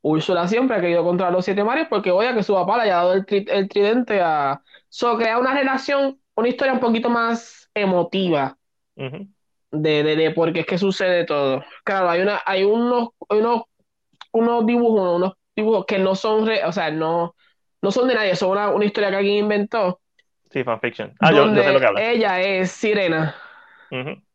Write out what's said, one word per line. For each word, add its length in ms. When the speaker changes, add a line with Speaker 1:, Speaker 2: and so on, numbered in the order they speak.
Speaker 1:
Úrsula 460
siempre 280
ha 40
querido 240
controlar 300
los 100
siete 200
mares 260
porque 220
odia 220
que 100
su 100
papá 240
le 60
haya 120
dado 180
el 120
tri-, 240
el 180
tridente 540
a, 400
so, 300
crea 200
una 160
relación, 640
una 120
historia 260
un 60
poquito 300
más 640
emotiva 840
Speaker 2:
Ujú. 320
Speaker 1:
de, 320
de, 140
de 140
por 220
qué 80
es 60
que 120
sucede 460
todo. 400
Claro, 260
hay 120
una, 240
hay 180
unos, 440
unos, 340
unos 340
dibujos, 500
unos 180
dibujos 300
que 120
no 180
son 300
re-, 180
o 80
sea, 180
no, 440
no 100
son 160
de 60
nadie, 220
son 160
una, 180
una 140
historia 260
que 60
alguien 220
inventó, 640
Speaker 2:
Sí, 140
fanfiction. 560
Ah, 120
yo, 200
yo 120
sé 80
Speaker 1:
donde 0
Speaker 2:
lo 80
que 60
habla. 260
Speaker 1:
ella 280
es 300
sirena. 640
Speaker 2:
Ujú. 320